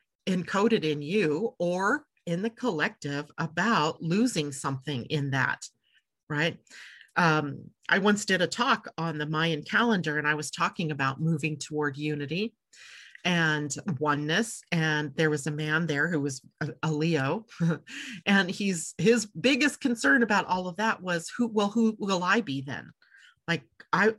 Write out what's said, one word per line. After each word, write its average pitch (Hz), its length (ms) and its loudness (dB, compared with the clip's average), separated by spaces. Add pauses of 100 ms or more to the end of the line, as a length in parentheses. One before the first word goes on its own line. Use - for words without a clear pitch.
(260)
encoded 190 560 2
in 151 180 -2
you 165 600 0
or 180 460 0 (200)
in 175 160 -2
the 226 80 -2
collective 156 880 -4
about 165 640 0
losing 180 480 0
something 135 540 -6
in 143 260 -2
that, 131 340 0 (640)
right? 156 300 0 (580)
Um, 151 540 2 (180)
I 175 100 4
once 202 260 2
did 185 160 0
a 175 60 4
talk 240 400 0 (100)
on 160 220 -4
the 147 80 -4
Mayan 156 380 0
calendar, 202 520 2
and 147 120 0
I 151 60 2
was 151 160 -4
talking 170 420 -2
about 135 280 -2
moving 156 380 0
toward 147 380 -4
unity 151 580 -4 (680)
and 156 500 2 (240)
oneness. 147 720 0
And 151 460 0
there 160 120 4
was 151 200 0
a - 20 -2
man 156 380 0
there 147 200 0
who 160 120 0
was 139 200 -4 (200)
a, 156 80 -4 (160)
a 156 80 0
Leo, 156 540 0 (400)
<laughs> 262 400 -12
and 196 220 4
he's, 190 480 -4
his 220 300 4
biggest 262 540 0
concern 262 420 2
about 208 240 2
all 185 220 -2
of 170 80 -8
that 214 260 -2
was, 175 340 -2
"Who, 240 120 0
well, 208 200 0
who 220 300 2
will 196 240 0
I 196 200 2
be 135 200 -6
then? 101 300 -10 (560)
Like, 165 160 -2 (280)
I, 208 260 4